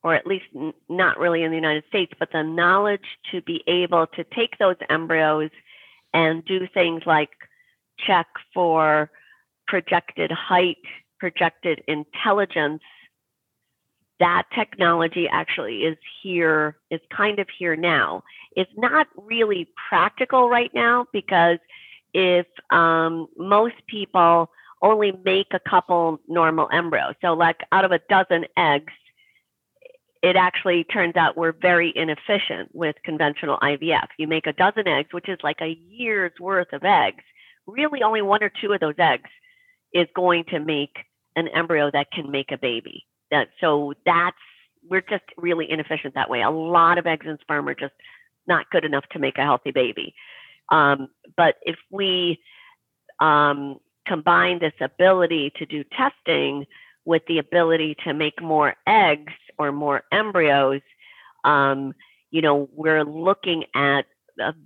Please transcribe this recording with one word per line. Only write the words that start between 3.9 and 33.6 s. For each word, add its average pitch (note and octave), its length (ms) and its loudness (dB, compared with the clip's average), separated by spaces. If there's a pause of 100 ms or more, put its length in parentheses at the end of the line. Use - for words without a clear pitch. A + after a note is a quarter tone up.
to - 140 -12 (140)
take A#3 220 -4
those F#3 180 2 (140)
embryos D#3 600 0 (640)
and E3 320 0
do F#3 300 -4
things E3+ 320 0
like D#3 240 2 (760)
check F3+ 200 2 (260)
for D#3 580 2 (560)
projected F3 640 -2
height, F3+ 460 0 (420)
projected E3+ 680 -4
intelligence, D#3 920 -2 (1400)
that F3 240 2 (100)
technology E3+ 720 0
actually A#2 580 -4
is D#3+ 120 -2 (260)
here, D#3+ 540 0 (140)
is E3 100 -6 (100)
kind G#3 280 -2
of G3 100 -6 (100)
here E3+ 160 -2
now. D3 480 0 (320)
It's F3+ 220 -2
not - 300 2 (100)
really G#3 520 -2 (200)
practical A#3+ 600 2
right A#3+ 240 2
now A#3+ 400 2
because E3+ 440 2 (540)
if, F3+ 340 2 (240)
um, E3 560 2 (120)
most G#3 360 2 (140)
people E3+ 600 2 (320)
only G#3 300 4 (120)
make F#3+ 280 0
a F#3 160 -2
couple E3+ 600 2
normal D#3+ 420 2
embryos, D#3 520 -2
so, F3 100 0
like, E3 240 2 (160)
out F#3+ 140 4
of F#3 40 2
a F#3 180 2
dozen F#3 360 2 (120)
eggs, D#3 360 0 (1300)
it F3+ 140 4
actually F3+ 480 2
turns E3+ 320 -2
out E3 200 2
we're E3 160 0
very E3+ 420 2
inefficient D#3+ 800 -4
with D#3+ 320 -4
conventional D3+ 560 -2